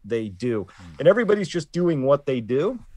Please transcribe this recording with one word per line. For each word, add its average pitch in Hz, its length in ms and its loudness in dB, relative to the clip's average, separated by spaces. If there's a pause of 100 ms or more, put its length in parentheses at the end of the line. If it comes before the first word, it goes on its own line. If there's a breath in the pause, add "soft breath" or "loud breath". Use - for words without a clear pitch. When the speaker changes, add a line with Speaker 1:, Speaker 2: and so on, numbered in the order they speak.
Speaker 1:
they 110 240 -4
do. 107 400 -4
Speaker 2:
Hmm. 87 300 -20
Speaker 1:
And 185 80 2
everybody's 208 400 4
just 165 240 -6
doing 170 320 0
what 139 220 2
they 131 160 -2
do. 143 360 -2 (200)